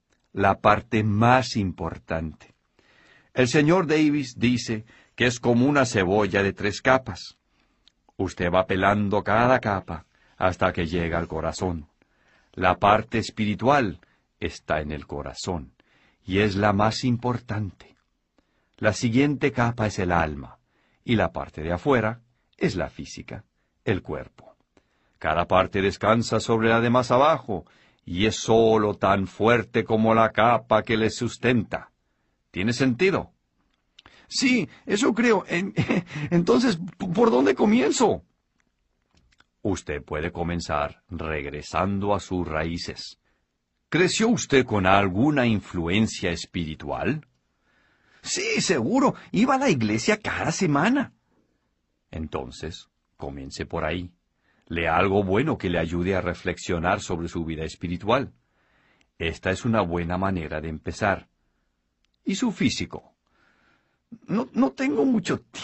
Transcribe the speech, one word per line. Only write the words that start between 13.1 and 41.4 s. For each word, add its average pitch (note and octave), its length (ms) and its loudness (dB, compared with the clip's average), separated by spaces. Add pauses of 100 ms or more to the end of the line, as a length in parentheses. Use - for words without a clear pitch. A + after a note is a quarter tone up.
espiritual G#2+ 800 0 (400)
está D#2+ 420 -4
en D2+ 100 -8
el C#2+ 160 -10
corazón, C#2+ 640 -8 (520)
y F#2 140 0
es G#2 160 2
la G#2 180 2
más G#2 300 0
importante. A#2+ 920 -4 (800)
La G#2+ 160 2
siguiente C3 580 2
capa A#2+ 360 0
es - 120 -6
el F2+ 120 0
alma, D#2+ 480 -2 (440)
y B2 120 0
la F#2+ 180 2
parte C#2 280 -10
de E2 120 -2
afuera A#2 480 0 (360)
es A#2+ 180 -2
la D#2 140 -4
física, - 540 -14 (400)
el G#2 180 -2
cuerpo. - 540 -12 (640)
Cada D#2+ 300 0
parte F#2+ 340 2
descansa A2 580 2
sobre A2+ 300 2
la A2+ 100 4
de A#2 100 2
más B2 220 2
abajo, B2 540 2 (400)
y F2 200 0
es G#2+ 120 0
solo A2 580 4
tan G2 320 2
fuerte A2 560 2
como A2+ 300 2
la A2 180 4
capa A2+ 520 4
que A2+ 140 -2
le A2 120 2
sustenta. A#2 840 -2 (600)
¿Tiene G2+ 220 -2
sentido? C3 600 0 (920)
Sí, B3 420 0 (160)
eso G#3+ 280 0
creo. A3 340 2
En-, F3 260 -4 (300)
<laughs> D3 280 -8
entonces, G#3 460 2 (200)
¿p-, - 100 -8
por G#3+ 220 4
dónde B3+ 260 2
comienzo? A#3 680 2 (1400)
Usted D#2+ 400 -4
puede D#2+ 300 -6
comenzar E2 800 -4
regresando D#2+ 1080 -4